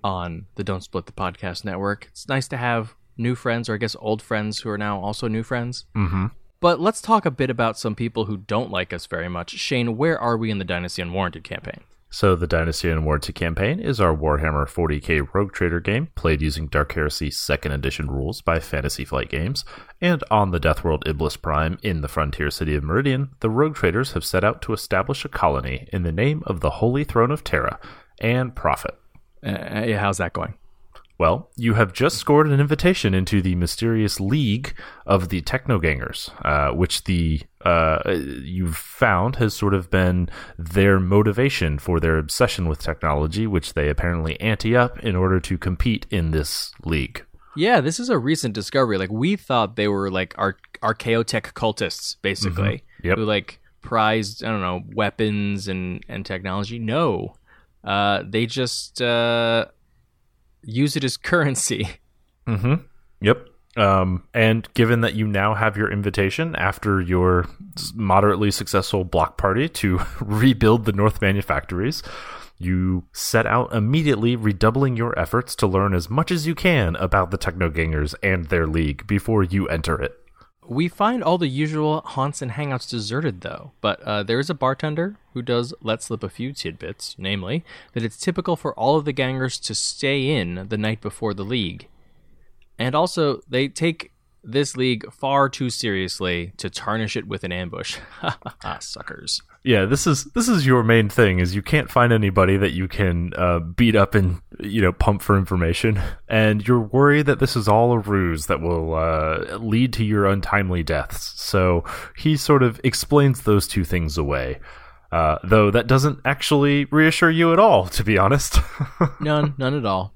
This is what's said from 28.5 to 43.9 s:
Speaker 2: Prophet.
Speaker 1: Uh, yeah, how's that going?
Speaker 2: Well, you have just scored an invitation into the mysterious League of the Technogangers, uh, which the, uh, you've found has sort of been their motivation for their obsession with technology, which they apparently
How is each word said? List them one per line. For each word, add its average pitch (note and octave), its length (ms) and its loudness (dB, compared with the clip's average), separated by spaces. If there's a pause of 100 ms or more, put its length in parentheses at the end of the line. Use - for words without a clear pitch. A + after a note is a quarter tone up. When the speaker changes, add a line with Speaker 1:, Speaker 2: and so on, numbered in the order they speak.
Speaker 2:
Prophet. - 400 -4 (500)
Speaker 1:
Uh, G2+ 400 -6
yeah, G#2+ 140 0
how's G2+ 200 0
that F2 140 -2
going? F#2 200 -6 (640)
Speaker 2:
Well, E2+ 380 2
you A#2 200 2
have G2+ 180 2
just D#3 240 0
scored D3+ 320 4
an C#3 100 4
invitation D3 540 2
into F#2+ 280 2
the F#2 140 0
mysterious G#2+ 640 0
League A#2 540 0 (320)
of F2+ 240 2
the F2+ 140 -2
Technogangers, D#2+ 840 -2 (140)
uh, C#2+ 320 2
which - 300 0
the, E2 340 2 (240)
uh, D#2+ 380 4 (400)
you've E2+ 340 -4
found A2 600 0
has A2 160 0
sort G2+ 200 0
of F#2 160 -2
been F2+ 380 2 (320)
their F#2+ 400 4
motivation G2 800 2
for E2+ 220 0
their D#2+ 160 2
obsession E2+ 500 0
with D2+ 120 -2
technology, D#2+ 680 -2
which F#2 280 -2
they D2 120 0
apparently D#2+ 540 -2